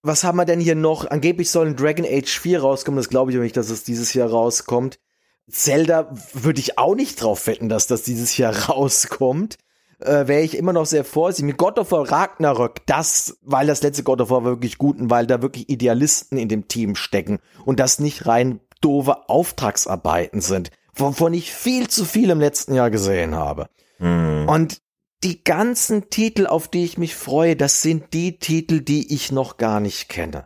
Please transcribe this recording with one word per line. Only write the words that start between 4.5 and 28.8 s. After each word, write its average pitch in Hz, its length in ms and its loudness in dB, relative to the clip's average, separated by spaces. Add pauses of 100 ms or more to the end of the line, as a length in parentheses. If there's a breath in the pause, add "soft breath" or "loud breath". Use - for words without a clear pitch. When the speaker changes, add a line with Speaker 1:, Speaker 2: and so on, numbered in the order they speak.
Speaker 1:
Zelda 156 640 2 (200)
würde 139 260 0
ich - 180 -4
auch 156 180 4
nicht - 260 -4
drauf 110 260 0
wetten, 113 220 -4
dass 110 180 0
das 120 160 -2
dieses 120 340 -2
Jahr 113 180 0
<laughs> 107 140 -4
rauskommt. 139 880 0 (420)
Äh, 143 280 2
wäre 147 140 4
ich 156 160 -2
immer 180 160 0
noch 160 120 2
sehr 147 200 0
vorsichtig. 160 400 0
Mit 139 120 -2
God 208 220 2
of 196 140 -2
War 143 180 0
Ragnarök, 143 760 0
das, - 560 -2
weil 139 260 2
das 147 140 0
letzte 143 220 -2
God 131 160 2
of 113 100 0
War 127 140 2
war 123 80 0
wirklich 120 260 -6
gut 139 220 0
und 123 100 -2
weil 120 160 4
da 120 160 0
wirklich 123 280 -6
Idealisten 127 680 0
in 113 120 -4
dem 107 180 -2
Team 104 280 -2
stecken 98 440 -4 (240 loud breath)
und 135 160 0
das 131 200 2
nicht 147 280 -4
rein 120 320 2 (220)
doofe 139 480 0
Auftragsarbeiten 98 1120 -2
sind, 90 300 -4 (220 soft breath)
wovon 143 400 0
ich 170 200 -6
viel 247 340 -2
zu 220 160 -2
viel 208 260 2
im 156 120 4
letzten 143 320 0
Jahr 123 180 2
gesehen 95 440 0
habe. 76 340 -6 (300)
Speaker 2:
Hm. 85 500 2
Speaker 1:
Und 160 320 0 (420)
die 180 180 -4
ganzen 214 680 0
Titel, 220 380 0
auf 160 200 0
die 175 160 -2
ich 170 140 -6
mich 170 180 -4
freue, 160 400 2
das 143 260 2
sind 160 320 0
die 170 260 -2
Titel, 160 420 0